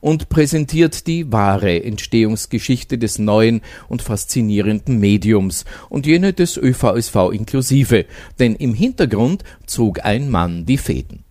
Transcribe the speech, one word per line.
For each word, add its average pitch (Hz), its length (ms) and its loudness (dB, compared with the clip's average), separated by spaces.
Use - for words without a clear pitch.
und 156 280 0
präsentiert 156 760 2
die 165 260 -2
wahre 98 500 2
Entstehungsgeschichte 113 1160 -2
des 113 200 -4
neuen 110 440 2
und - 140 -6
faszinierenden 107 960 -2
Mediums 101 680 2
und 135 180 -4
jene 180 280 2
des 175 240 0
Ö 127 160 2
V 113 220 0
S 117 120 -2
V 92 220 2
inklusive. 120 720 0
Denn 117 180 2
im 123 180 -2
Hintergrund 147 680 0
zog 107 400 -2
ein 120 240 -2
Mann 85 380 -2
die 127 100 2
Fäden. - 540 -6